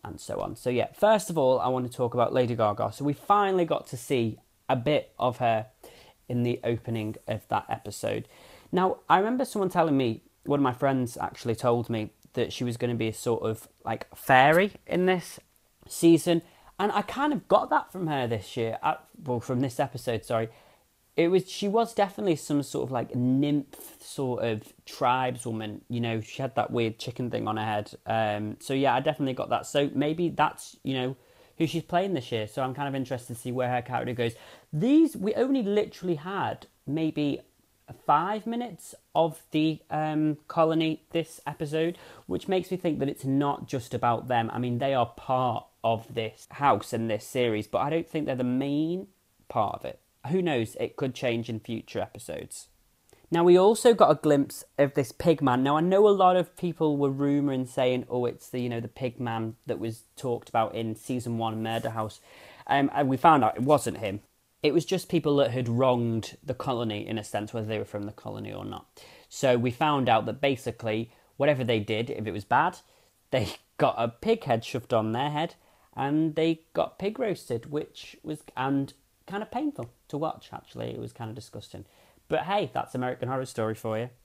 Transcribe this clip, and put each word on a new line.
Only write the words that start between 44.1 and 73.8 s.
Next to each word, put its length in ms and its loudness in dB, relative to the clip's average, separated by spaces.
them. 240 0
I 60 -4
mean, 200 -2
they 140 0
are 140 2
part 580 -2
of 320 -2
this 360 -6
house 420 2
and 180 -2
this 160 -4
series, 400 0
but 120 -2
I 100 0
don't 180 -2
think 200 -4
they're 80 -2
the 100 -2
main 640 -2
part 260 -2
of 80 -14
it. 160 -10
Who 160 2
knows? 360 0
It 180 -4
could 180 -4
change 340 -2
in 100 -6
future 400 -8
episodes. 680 -12
Now, 120 4
we 140 10
also 380 8
got 160 8
a 100 4
glimpse 420 4
of 160 4
this 180 0
pig 300 2
man. 220 4
Now, 140 2
I 40 4
know 260 6
a 20 8
lot 260 6
of 200 0
people 400 0
were 140 2
rumouring, 580 0
saying, 400 0
"Oh, 180 0
it's 220 -6
the, 140 -4
you 80 -2
know, 100 -4
the 80 -8
pig 320 -6
man 360 -4
that 140 -4
was 240 -6
talked 320 -4
about 280 0
in 200 -4
season 440 -6
one, 240 -4
Murder 260 -4
House." 300 -8
Um, 260 2
and 160 0
we 80 0
found 260 6
out 120 2
it 80 -4
wasn't 340 2
him. 220 -6
It 140 2
was 100 2
just 240 -4
people 280 2
that 120 4
had 180 -2
wronged 760 2
the 100 -6
colony, 540 -4
in 100 -4
a 60 -6
sense, 280 -6
whether 140 -4
they 140 -4
were 40 -4
from 200 -8
the 80 -8
colony 420 -12
or 100 -10
not. 220 -12
So 300 2
we 140 0
found 360 2
out 200 4
that 120 -6
basically, 720 -2
whatever 260 2
they 160 2
did, 320 -2
if 160 -6
it 40 -6
was 140 -8
bad, 320 2
they 240 -2
<laughs> 140 -20
got 180 4